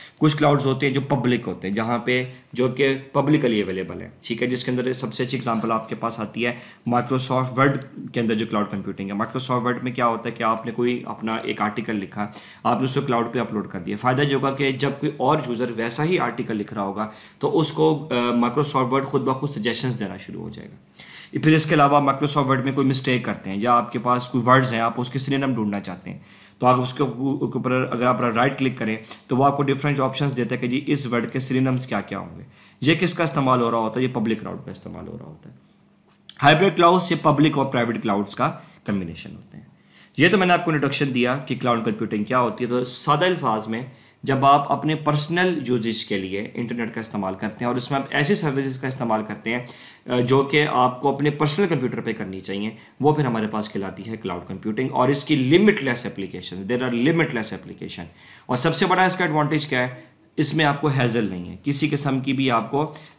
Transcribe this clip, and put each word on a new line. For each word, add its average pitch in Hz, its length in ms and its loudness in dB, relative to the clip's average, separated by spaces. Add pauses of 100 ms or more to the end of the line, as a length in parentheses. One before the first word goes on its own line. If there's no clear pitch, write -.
(200)
कुछ 151 160 4
क्लाउड्स 147 300 4
होते 135 200 2
हैं 135 60 2
जो 135 80 0
पब्लिक 123 440 0
होते 92 240 -6
हैं, 101 60 -2
जहाँ 113 320 -2
पे, 127 260 0 (220)
जो 123 140 2
कि 135 460 0
पब्लिकली 135 480 2
अवेलेबल 92 320 -6
है, 90 180 -12 (120)
ठीक 117 180 -6
है, 123 60 2
जिसके 127 220 -2
अंदर 127 220 0
सबसे 123 320 -4
अच्छी 127 120 -4
एग्जांपल 113 360 -2
आपके 110 220 -4
पास 113 260 -4
आती 113 220 -6
है 120 140 -2 (320)
Microsoft 127 580 0 (120)
Word 139 200 4 (360)
के 123 60 0
अंदर 113 140 0
जो 107 120 0
क्लाउड 104 240 -2
कंप्यूटिंग 98 400 -8
है। 101 80 -4
Microsoft 123 480 -2
Word 120 160 0
में 123 120 -6
क्या 123 100 0
होता 113 240 0
है 113 60 -4
कि 117 100 -4
आपने 113 280 0
कोई 120 360 0
अपना 110 380 -4
एक - 160 -2
आर्टिकल 107 320 -2
लिखा, 104 380 -6 (340)
आपने 123 180 2
उसको 131 180 -2
क्लाउड 117 300 0
पे 127 60 -2
अपलोड 107 320 -4
कर 95 80 -8
दिया। 92 180 -6
फ़ायदा 127 260 2
ये 139 120 2
होगा 135 160 0
कि 135 220 0
जब 135 280 -2
कोई 147 200 -4
और 131 280 2
यूज़र 120 180 -2
वैसा 117 360 -4
ही 160 140 2
आर्टिकल 117 380 -2
लिख 104 180 -4
रहा 107 120 -4
होगा, 104 280 -4 (280)
तो 143 80 0
उसको, 156 640 2
अ, 120 180 2
Microsoft 120 600 2
Word 135 140 2
खुद 135 180 0
ब 131 120 0
खुद 147 160 -4
सजेशंस 113 440 -2
देना 95 240 -6
शुरू 90 240 -12
हो 85 80 -10
जाएगा। - 280 -16 (640)
फिर 156 100 8
इसके 156 200 4
अलावा 143 440 6
Microsoft 143 320 0
Word 131 140 2
में 135 100 -2
कोई 139 100 2
मिस्टेक 131 400 2
करते 98 260 -6
हैं 98 80 -4
या 120 140 2
आपके 120 260 2
पास 123 300 0
कोई 123 140 0
वर्ड्स 127 300 6
हैं, 113 100 0
आप 117 160 0
उसके 123 200 -4
सिनोनिम 135 380 0
ढूंढना 104 240 -2
चाहते 92 300 -12
हैं, - 160 -16 (340)
तो 127 60 2
आप 127 120 8
उसके 127 240 -2
ऊ-, 135 360 -2
के 127 200 -2
ऊपर 127 340 0
अगर 120 140 0
आप 123 160 4
राइट 120 340 2
क्लिक 131 220 -2
करें, 110 220 -4 (300)
तो 131 60 2
वो 135 80 6
आपको 139 180 4
डिफरेंट 139 380 0
ऑप्शंस 135 320 0
देता 123 220 -2
है 113 60 -4
कि 123 80 -2
जी, 123 80 0
इस 135 300 -2
वर्ड 120 240 -2
के 131 100 -4
सिनोनिम्स 131 460 0
क्या-क्या 101 320 -4
होंगे। 90 260 -12 (380)
ये 156 140 4
किसका 170 280 0
इस्तेमाल 131 360 2
हो 117 100 2
रहा 117 100 2
होता 110 200 -2
है? 131 60 2
ये 127 60 -4
पब्लिक 110 280 -2
क्लाउड 92 240 -10
का 98 80 -12
इस्तेमाल 87 340 -14
हो 85 100 -12
रहा - 120 -16
होता 80 200 -20
है। 127 60 -20 (840)
हाइब्रिड 156 380 6
क्लाउड्स 175 360 6
ये 160 120 2
पब्लिक 151 340 4
और 139 60 2
प्राइवेट 117 380 0
क्लाउड्स 101 320 -2
का 127 120 0 (400)
कॉम्बिनेशन 90 440 -6
होते - 260 -20
हैं। - 100 -20 (520)
ये 180 100 6
तो 202 100 4
मैंने 180 140 4
आपको 175 200 4
इंट्रोडक्शन 139 400 0
दिया 123 240 2
कि 143 200 -6
क्लाउड 120 280 2
कंप्यूटिंग 107 420 -2
क्या 127 120 2
होती 123 260 0
है। 113 60 -4
तो 123 140 0
सादा 151 420 0
अल्फाज 117 400 0
में, 113 240 -6 (340)
जब 131 200 2
आप 143 260 6
अपने 156 240 0
पर्सनल 160 760 0
यूजेज 117 340 -2
के 101 160 -4
लिए 95 380 -6
इंटरनेट 117 380 -6
का 123 60 -6
इस्तेमाल 98 340 -6
करते 107 300 -6
हैं 120 60 0
और 123 60 -2
उसमें 135 220 -2
आप - 140 -6
ऐसी 147 240 2
सर्विसेज 135 400 -2
का 131 120 -6
इस्तेमाल 117 340 -2
करते 107 280 -8
हैं, 123 160 -4 (440)
अ, 123 100 2
जो 131 240 4
कि 147 140 2
आपको 127 540 2
अपने 143 180 0
पर्सनल 151 360 2
कंप्यूटर 123 340 -2
पे 113 120 -4
करनी 95 280 -8
चाहिए, 101 360 -6 (260)
वो 147 100 6
फिर 147 140 2
हमारे 110 200 0
पास 107 220 -4
कहलाती 98 340 -8
है 110 140 -10
क्लाउड 90 300 -6
कंप्यूटिंग। 107 460 -4
और 131 180 2
इसकी 143 260 0
लिमिटलेस 139 720 4
एप्लीकेशन, 92 500 -10
there 107 260 -2
are 127 120 -2
limitless 123 580 0
application। - 500 -12 (460)
और 127 80 2
सबसे 160 300 2
बड़ा 185 200 4
इसका 180 180 0
एडवांटेज 151 400 2
क्या 127 160 0
है? 127 240 -4 (340)
इसमें 151 260 2
आपको 151 240 2
हैजल 120 420 2
नहीं 90 180 -8
है, 87 160 -12
किसी 143 240 0
किस्म 143 320 -2
की 131 120 -2
भी 131 160 0
आपको 131 480 0 (220)